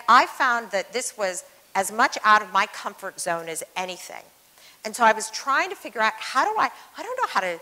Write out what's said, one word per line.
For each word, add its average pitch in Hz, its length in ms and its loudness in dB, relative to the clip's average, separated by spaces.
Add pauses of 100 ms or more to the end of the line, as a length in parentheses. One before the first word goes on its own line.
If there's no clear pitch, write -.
I 262 200 8
found 240 460 0
that 190 200 -2
this 240 240 -6
was 185 280 -4 (300)
as 196 160 0
much 233 340 0
out 214 180 6
of 190 100 -12
my 196 140 2
comfort - 520 -10
zone 165 300 -4
as 160 140 -8 (120)
anything. 180 480 -10 (640)
And 214 100 -8
so 247 80 -4
I 220 100 8
was 220 180 -4
trying 311 400 0
to 370 60 -12
figure 220 260 -6
out, 220 160 2
how - 260 0
do 427 140 -2
I, 285 120 0 (280)
I 302 40 -10
don't 480 140 -10
know 480 120 -2
how 202 120 -2
to 175 220 -4